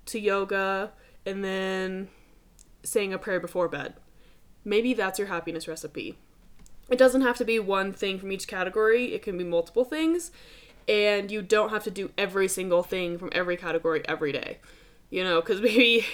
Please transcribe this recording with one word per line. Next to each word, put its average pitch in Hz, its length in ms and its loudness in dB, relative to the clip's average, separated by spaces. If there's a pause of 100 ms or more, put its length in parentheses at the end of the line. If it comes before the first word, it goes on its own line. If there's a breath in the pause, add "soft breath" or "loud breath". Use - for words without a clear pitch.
to - 140 -6
yoga, 196 720 0 (340 soft breath)
and 196 160 -6
then 190 680 -4 (720 soft breath)
saying 202 300 -2
a 185 60 -4
prayer 185 220 -4
before 175 280 -2
bed. 143 260 -8 (680 soft breath)
Maybe 220 280 2
that's 208 260 -2
your 202 100 -4
happiness 165 380 -6
recipe. 143 520 -10 (720)
It 247 80 4
doesn't 262 240 8
have 240 160 2
to 240 60 0
be 226 140 2
one 196 340 0
thing 190 260 -4
from 196 120 -10
each 190 160 -6
category. 214 680 2
It - 80 -6
can 185 160 -6
be 180 60 -4
multiple 170 400 0
things. 320 460 0 (560 loud breath)
And 208 440 2
you 214 100 -6
don't 214 300 2
have 214 140 -4
to 220 60 -6
do 190 280 -8
every 190 300 2
single 185 340 2
thing 175 360 -4
from 180 140 -10
every 175 240 0
category 165 500 -2
every 156 260 -2
day. - 260 -6 (520 soft breath)
You 185 140 -2
know, 170 160 2
'cause 190 200 0
<laughs> - 20 -8
maybe 233 520 6